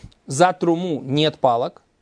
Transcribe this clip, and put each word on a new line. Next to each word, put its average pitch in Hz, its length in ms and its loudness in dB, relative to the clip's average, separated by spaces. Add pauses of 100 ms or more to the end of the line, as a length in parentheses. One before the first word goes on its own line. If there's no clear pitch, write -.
(260)
За 175 260 2
труму 170 520 -2
нет 147 340 0
палок. 127 440 -2 (200)